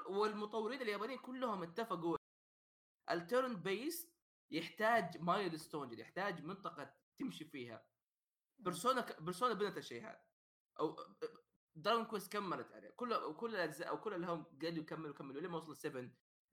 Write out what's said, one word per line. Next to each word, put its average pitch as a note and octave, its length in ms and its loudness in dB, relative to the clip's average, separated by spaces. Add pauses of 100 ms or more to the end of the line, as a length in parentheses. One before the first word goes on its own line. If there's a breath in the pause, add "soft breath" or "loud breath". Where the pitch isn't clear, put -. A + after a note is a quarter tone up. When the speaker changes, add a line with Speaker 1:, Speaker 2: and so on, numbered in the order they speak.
Speaker 1:
والمطورين G#3+ 760 2
اليابانيين A3+ 380 0
كلهم B3+ 440 0
اتفقوا E3+ 540 0 (920)
التيرن A#3 520 2
بيست A#3 540 -2 (340)
يحتاج G3 640 4
مايلستون E3 720 2
جديد، A2+ 120 -8
يحتاج E3+ 440 -2
منطقة E3 520 -6 (220)
تمشي F3 280 -4
فيها. A#2+ 320 -8 (840)
Speaker 2:
مم. A#3 40 -14
Speaker 1:
بيرسونا A#3+ 380 4
ك-، - 200 -4
بيرسونا F3+ 320 2
بنت F#3 240 2
الشيء A#2 300 -6
هذا. - 180 -14 (540)
أو D#3 160 2 (800)
دراجون A3 300 4
كويست G#3 280 -4
كملت F3 400 0
عليه. G#2 160 -14
كل، A#3 240 0
وكل F#3+ 420 0
الأجزاء، D#3+ 340 0
أو D3 120 0
كل G#3+ 120 -2
اللي F3+ 140 -2
هم E3+ 160 0
قالوا D#3 400 -2
يكملوا، D#3+ 320 -6
كملوا، C#3 260 -6
لين F3+ 100 -4
ما E3 60 0
وصلوا D#3 180 -6
سفن. B2+ 400 -4 (380)